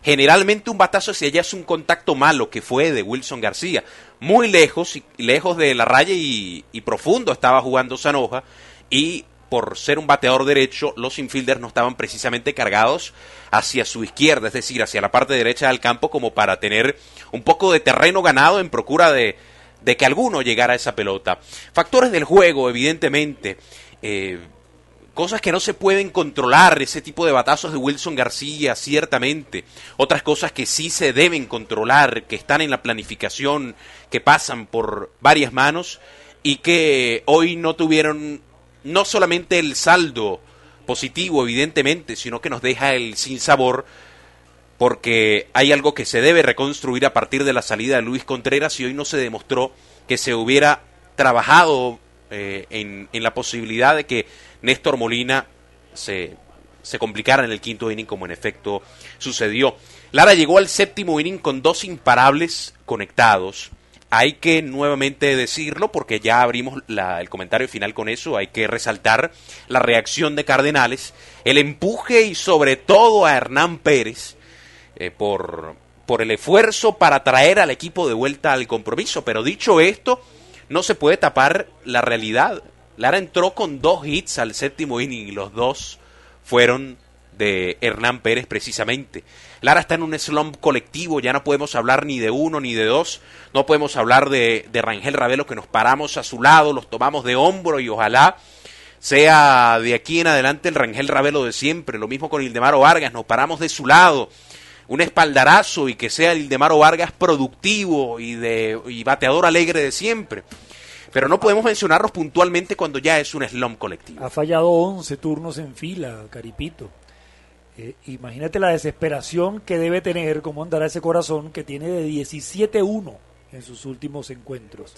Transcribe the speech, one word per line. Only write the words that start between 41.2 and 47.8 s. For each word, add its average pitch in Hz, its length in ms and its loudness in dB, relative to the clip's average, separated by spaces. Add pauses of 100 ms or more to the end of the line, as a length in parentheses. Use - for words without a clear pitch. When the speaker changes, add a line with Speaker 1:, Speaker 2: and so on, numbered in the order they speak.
Speaker 1:
evidentemente, 131 760 -2
sino 120 240 -10
que 170 80 -10
nos 123 140 -8
deja 131 320 0
el 120 220 -4
sinsabor 131 680 0 (960)
porque 113 720 2
hay 139 200 4
algo 143 200 2
que 113 140 -10
se 120 160 -2
debe 160 180 6
reconstruir 135 640 -2
a 135 80 0
partir 135 320 -2
de 139 80 0
la 123 80 -2
salida 113 360 -2